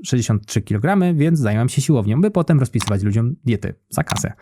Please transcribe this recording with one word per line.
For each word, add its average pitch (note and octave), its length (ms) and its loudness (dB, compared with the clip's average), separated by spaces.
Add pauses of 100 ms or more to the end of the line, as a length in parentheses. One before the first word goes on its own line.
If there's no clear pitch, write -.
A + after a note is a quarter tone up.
sześćdziesiąt A2+ 400 0
trzy - 160 -4
kilogramy, F3 520 0
więc D#3 260 2
zająłem A2+ 300 0
się C#3 120 -2
siłownią, A#2+ 400 2
by G#3 100 2
potem D#3+ 280 2
rozpisywać G#2 440 -2
ludziom A2+ 320 0 (100)
diety A2+ 300 -2 (140)
za - 140 -2
kasę. - 380 -4